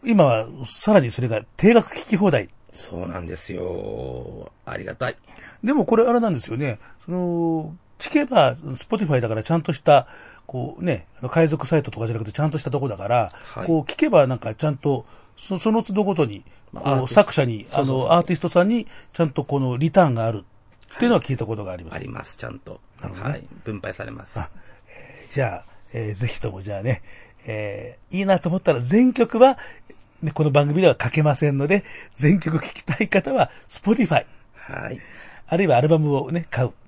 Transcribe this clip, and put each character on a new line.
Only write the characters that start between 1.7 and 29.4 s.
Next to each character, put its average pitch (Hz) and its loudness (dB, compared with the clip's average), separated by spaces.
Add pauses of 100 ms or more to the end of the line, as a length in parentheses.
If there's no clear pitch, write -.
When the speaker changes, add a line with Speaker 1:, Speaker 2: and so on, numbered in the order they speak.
Speaker 1:
額 233 4
聞 - -14
き 208 0
放 190 4
題。 107 0 (240)
Speaker 2:
そ 87 -12
う - -10
な 90 -10
ん 90 -10
で 85 -10
す - -14
よ。 65 -10 (140)
あ - -10
り - -12
が - -12
た 127 -6
い。 - -10 (480)
Speaker 1:
で 233 0
も 285 2
こ 226 2
れ 226 6
あ 240 2
れ 247 4
な 233 0
ん 180 0
で 127 -4
す - -14
よ 113 -6
ね。 131 -4 (260)
そ 165 -10
の、 170 -2 (220)
聞 - -14
け 294 2
ば、 160 4
Spotify 147 -2
だ 120 -2
か 110 -2
ら 107 -4
ち - -2
ゃ 165 2
ん 165 0
と 156 -4
し - -8
た、 143 6 (380)
こ 123 -8
う 175 -8
ね、 170 -4 (120)
あ - -14
の、 127 -6
海 165 4
賊 151 -4
サ 165 2
イ 147 0
ト - -8
と - -12
か 113 -4
じ 113 -4
ゃ - -4
な 110 -6
く 110 -8
て - -12
ち - -10
ゃ 151 2
ん 147 -2
と 151 -4
し 151 -6
た 139 -6
と 143 -2
こ 135 -4
だ 107 -6
か 95 -10
ら、 113 2 (220)
Speaker 2:
は - -10
い。 - -6
Speaker 1:
こ 165 4
う - -4
聞 - -8
け 302 0
ば 165 6
な 127 -2
ん 117 -8
か 110 -8
ち - -6
ゃ 151 0
ん 131 -4
と、 131 -2 (320)
そ-、 190 -6
そ 220 2
の 220 2
都 202 -8
度 208 2
ご 190 0
と 160 2
に、 104 -10 (280)
Speaker 2:
ま - -14
あ、 - -14
Speaker 1:
こ 139 -2
う、 - 4
Speaker 2:
ア 131 2
ー - 2
テ 131 -2
ィ 127 -4
ス - -8
ト。 - 2
Speaker 1:
作 208 6
者 143 2
に、 110 -6
Speaker 2:
そ - -
う - -16
そ 139 0
う 139 0
そ 135 -2
う。 131 -2
Speaker 1:
あ - -4
の、 - 6
ア 170 4
ー - -6
テ 185 0
ィ 160 -2
ス - -6
ト 175 -4
さ 175 4
ん 196 2
に 226 -2 (260)
ち - -20
ゃ 170 4
ん 143 -4
と 147 -4
こ 139 -2
の 127 -2
リ 156 0
タ 180 8
ー 147 2
ン 127 0
が 113 -2
あ 113 0
る 101 -8 (500)
っ - -16
て - 0
い 240 4
う - 4
の 240 4
は 151 2
聞 - -4
い 123 -4
た 113 -6
こ 110 -6
と 104 -10
が 92 -10
あ - -10
り 90 -14
ま - -16
す。 - -16
Speaker 2:
は - -10
い。 - -12
あ - -12
り - -12
ま - -12
す、 - -18
ち - -12
ゃ - -10
ん - -14
と。 - -18 (220)
Speaker 1:
な 92 -10
る 92 -14
ほ 90 -16
ど 101 -10
ね。 131 -4
Speaker 2:
は 147 -6
い。 - -14 (200)
分 104 -8
配 98 -10
さ - -12
れ 110 -14
ま 101 -16
す。 - -12
Speaker 1:
あ、 87 -10 (380)
え - -20
ー、 - -18
じ 139 -2
ゃ 104 -2
あ、 - -14 (280)
え 113 -6
ー、 - -6
ぜ 117 -4
ひ - -6
と 107 -4
も 95 -14
じ 101 -10
ゃ 98 -8
あ - -12
ね、 120 -2 (440)
え 104 -10 (140)
ー、 175 -4
い 190 -2
い 196 0
な 190 4
と 175 -2
思 180 0
っ - -14
た 170 2
ら 123 0
全 208 4
曲 233 0
は、 254 8 (640)